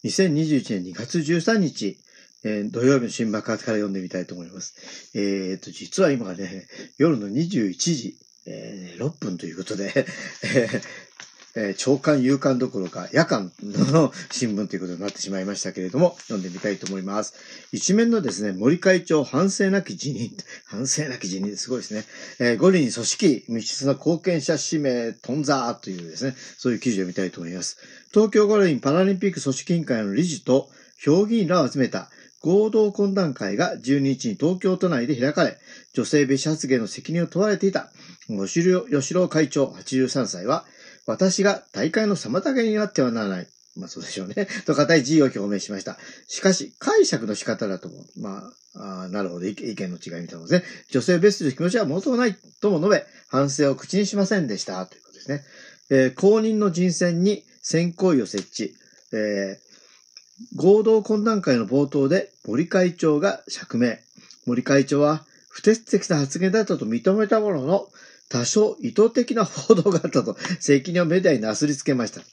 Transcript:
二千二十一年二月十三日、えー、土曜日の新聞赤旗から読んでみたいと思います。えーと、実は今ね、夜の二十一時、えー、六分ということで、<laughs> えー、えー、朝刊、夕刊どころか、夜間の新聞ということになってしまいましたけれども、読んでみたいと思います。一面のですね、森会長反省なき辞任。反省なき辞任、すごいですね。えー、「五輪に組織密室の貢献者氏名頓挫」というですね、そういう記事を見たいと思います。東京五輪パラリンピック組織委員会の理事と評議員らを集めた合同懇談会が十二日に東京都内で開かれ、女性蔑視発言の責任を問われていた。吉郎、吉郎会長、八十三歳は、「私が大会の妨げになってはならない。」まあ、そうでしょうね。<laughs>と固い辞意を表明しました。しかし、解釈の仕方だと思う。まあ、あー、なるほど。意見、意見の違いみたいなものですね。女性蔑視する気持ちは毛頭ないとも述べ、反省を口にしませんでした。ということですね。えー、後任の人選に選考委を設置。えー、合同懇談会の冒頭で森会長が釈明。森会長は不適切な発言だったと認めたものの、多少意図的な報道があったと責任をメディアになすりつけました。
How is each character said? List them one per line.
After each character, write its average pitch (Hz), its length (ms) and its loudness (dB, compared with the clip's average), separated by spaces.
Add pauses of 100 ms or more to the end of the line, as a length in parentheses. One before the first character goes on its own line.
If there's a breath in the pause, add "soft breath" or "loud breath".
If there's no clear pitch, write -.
二 - 80 -4
千 185 220 4
二 160 120 2
十 151 120 2
一 - 120 -2
年 95 140 -4
二 90 100 -12
月 117 280 -4
十 160 200 0
三 220 180 2
日、 117 380 -2 (480 soft breath)
え 107 160 -2
ー、 104 100 -6
土 117 120 -2
曜 135 160 6
日 120 60 0
の 104 40 -6
新 110 220 -2
聞 110 60 -2
赤 110 160 -4
旗 104 120 -6
か 117 60 -4
ら 107 60 2
読 104 120 -2
ん 98 40 -4
で 95 60 -4
み 92 80 -8
た 92 120 -6
い 87 60 -6
と 87 100 -14
思 87 100 -12
い 80 40 -18
ま 92 120 -14
す。 - 540 -18
え 98 400 -2
ー - 40 -16
と、 - 120 -16
実 - 320 -2
は 156 80 4
今 113 220 -4
ね、 92 340 -10 (300 loud breath)
夜 156 200 4
の 104 100 -6
二 143 200 -2
十 131 200 -2
一 156 280 -2
時、 104 220 -10 (280)
え 101 500 -14
ー、 - 40 -18
六 147 200 -4
分 90 180 -6
と 87 100 -10
い 80 40 -10
う 82 60 -14
こ 95 60 -10
と 107 120 -8
で、 98 160 -6
<laughs> - 540 -4 (100)
え 120 140 2
ー、 113 120 -4 (760 loud breath)
え 107 160 -4
ー、 95 40 -6
朝 139 220 2
刊、 143 240 2
夕 135 160 4
刊 135 220 0
ど 127 100 0
こ 98 100 -6
ろ 90 100 -4
か、 90 220 -10
夜 160 140 4
間 98 260 -4 (120)
の 135 500 2 (180 loud breath)
新 117 240 -2
聞 98 120 -2
と - 80 -8
い - 20 -4
う - 40 -4
こ 92 60 -6
と 90 60 -8
に 85 60 -10
な 101 80 -6
っ 98 40 -6
て - 100 -14
し 98 100 -8
ま 98 80 -4
い 92 60 -4
ま 101 100 -6
し - 80 -8
た 92 100 -8
け 92 80 -8
れ 92 80 -4
ど 127 80 -4
も、 170 240 4
読 110 180 -8
ん 92 40 -6
で 92 60 -8
み 90 100 -12
た 107 100 -4
い 95 80 -4
と - 100 -14
思 98 120 -6
い - 20 -8
ま 101 220 -4
す。 - 100 -10 (380 loud breath)
一 - 220 0
面 233 180 4
の 220 100 2
で 123 100 -2
す 95 120 -6
ね、 104 80 -2
森 127 280 2
会 185 240 4
長 151 200 2
反 170 260 0
省 190 220 0
な 196 100 2
き - 140 -10
辞 143 180 -6
任。 113 180 -6 (340 loud breath)
反 120 220 -8
省 151 220 -2
な 123 80 -8
き 101 100 -10
辞 95 140 -6
任、 104 160 -6
す - 120 -10
ご 127 80 -2
い - 20 -4
で 98 60 -10
す 107 80 -12
ね。 - 120 -8 (340 loud breath)
え 120 140 2
ー、 107 40 0
「五 180 140 6
輪 165 140 4
に 110 60 -2
組 113 140 -6
織 139 440 2
密 113 180 -4
室 - 180 -6
の 139 80 2
貢 156 280 0
献 170 200 0
者 151 160 0
氏 - 200 -4
名 123 360 -2
頓 139 300 -6
挫」 131 380 0
と - 80 -12
い 92 60 -8
う 85 140 -12
で 78 60 -16
す 117 80 -6
ね、 131 120 -4 (220 loud breath)
そ 127 120 -2
う 120 40 0
い - 20 0
う - 40 -8
記 123 120 -2
事 95 120 -2
を 90 40 -4
見 90 60 -10
た 95 120 -2
い 87 60 -6
と 92 100 -14
思 82 80 -10
い 87 40 -10
ま 90 100 -8
す。 - 140 -10 (360 loud breath)
東 214 180 4
京 214 160 6
五 214 120 4
輪 160 200 4
パ 139 120 0
ラ 180 120 4
リ 196 100 2
ン 180 60 -2
ピ 202 80 0
ッ 180 60 0
ク 156 80 -8
組 135 120 -2
織 - 200 -4
委 170 40 2
員 160 80 -2
会 113 180 -2
の 98 100 -2
理 139 100 2
事 156 220 -4
と 135 240 2 (340 soft breath)
評 170 220 4
議 226 160 0
員 165 60 0
ら 175 140 4
を 127 60 2
集 143 120 -4
め 113 100 2
た 90 200 -8 (320 loud breath)
合 202 280 4
同 214 200 4
懇 202 240 0
談 175 200 0
会 101 240 -4
が 170 200 -2
十 139 220 2
二 135 120 2
日 123 180 -2
に 98 60 -2
東 180 240 0
京 185 180 0
都 185 100 0
内 127 200 0
で 147 80 0
開 131 180 0
か 175 100 2
れ、 120 140 0 (360 loud breath)
女 120 120 0
性 147 180 4
蔑 131 140 2
視 156 100 -2
発 156 200 -2
言 127 120 4
の 107 80 -2
責 - 240 -10
任 170 120 0
を 160 40 -2
問 170 140 -2
わ 214 80 2
れ 190 80 2
て 196 100 0
い 190 40 4
た。 - 200 -6 (360 loud breath)
吉 104 360 -2
郎、 185 240 4
吉 139 260 0
郎 180 140 2
会 156 220 2
長、 139 180 2
八 - 280 -10
十 131 120 4
三 127 200 -2
歳 90 180 -10
は、 143 200 -2 (400 loud breath)
「私 190 380 2
が 202 200 2 (100)
大 180 180 -2
会 220 160 2
の 202 80 0
妨 262 380 -2
げ 247 100 2
に 214 120 0
な 214 100 0
っ 208 80 -12
て 151 80 2
は 123 100 2
な 113 120 -2
ら 98 60 -2
な 92 120 -4
い。」 - 60 -14 (280)
ま 90 100 -12
あ、 - 20 -18
そ - 140 -14
う - 20 -12
で - 60 -12
し - 100 -8
ょ 95 60 -8
う - 20 -12
ね。 196 280 -4
<laughs> - 100 -10
と 147 100 0
固 147 220 4
い 131 60 4
辞 151 140 2
意 151 40 8
を 139 40 8
表 123 140 -2
明 101 200 -2
し - 120 -8
ま 98 80 -6
し - 40 -12
た。 104 140 -10 (300 loud breath)
し - 140 -10
か 190 120 4
し、 - 260 -4
解 415 260 4
釈 117 200 -2
の 104 100 -2
仕 - 100 -10
方 110 220 -2
だ 92 120 -4
と 92 80 -14
思 87 100 -16
う。 - 240 -18
ま 101 300 -12 (240)
あ、 95 280 -12
あ 92 40 -12
ー、 90 40 -10
な 101 120 -4
る 90 60 -4
ほ 87 100 -10
ど。 92 80 -4
意 104 80 -6
見、 - 140 -8
意 104 60 -8
見 92 160 -6
の 87 60 -10
違 85 220 -12
い - 20 -10
み - 60 -12
た - 60 -16
い - 0 -
な 87 40 -14
も 82 60 -16
の 87 40 -16
で 180 120 4
す - 40 -2
ね。 - 0 - (280 loud breath)
女 127 100 2
性 180 160 4
蔑 196 140 6
視 - 60 -4
す 180 80 -6
る 135 80 0
気 - 80 -8
持 175 80 2
ち 233 80 2
は 196 100 2
毛 156 140 -2
頭 254 160 0
な 247 100 2
い 190 80 -2 (260)
と 208 80 2
も 170 100 2
述 185 100 2
べ、 196 160 4 (220 loud breath)
反 139 220 2
省 139 220 2
を 131 40 0
口 - 220 -6
に 202 80 2
し 202 100 -6
ま 196 100 2
せ 196 140 0
ん 147 80 0
で 101 100 -4
し - 80 -8
た。 92 200 -8
と - 100 -20
い - 40 -20
う - 20 -20
こ - 80 -20
と - 60 -20
で - 60 -20
す - 80 -14
ね。 143 140 -6 (460 loud breath)
え 131 180 6
ー、 131 80 -2
後 214 260 6
任 220 180 2
の 202 120 2
人 175 200 2
選 175 320 0
に 202 200 0 (180 soft breath)
選 170 320 0
考 180 200 2
委 127 80 4
を 98 40 -2
設 98 180 -6
置。 - 320 -10 (360 soft breath)
え 101 480 -4
ー、 - 100 -20 (840 soft breath)
合 202 280 6
同 220 160 4
懇 208 240 0
談 220 180 2
会 131 160 2
の 107 100 -2
冒 139 200 2
頭 139 200 0
で 180 240 0 (140)
森 147 240 -2
会 185 260 2
長 151 240 2
が - 280 -2
釈 - 300 -8
明。 120 200 0 (480 loud breath)
森 123 180 -2
会 139 220 4
長 143 160 2
は 151 240 2 (240 soft breath)
不 - 140 -18
適 226 220 4
切 190 260 0
な 151 80 2
発 139 200 -4
言 190 120 2
だ 220 100 4
っ 202 40 0
た 170 120 -2
と 107 80 -6
認 117 300 0
め 214 120 0
た 220 120 4
も 208 120 0
の 135 140 -2
の、 180 240 0 (400 loud breath)
多 120 160 -2
少 - 340 2
意 123 120 -4
図 220 180 4
的 247 240 0
な 220 100 2
報 - 300 2
道 175 160 6
が 170 140 2
あ 170 40 -4
っ 135 40 -4
た 120 120 2
と 101 140 -6 (220 loud breath)
責 143 320 2
任 175 100 0
を 175 40 2
メ 170 140 2
デ 190 100 4
ィ - 40 6
ア - 20 4
に 110 60 -2
な 110 140 -2
す 151 100 0
り 147 100 0
つ 139 60 -14
け 135 140 0
ま 117 100 -2
し 98 60 -8
た。 - 100 -18 (120)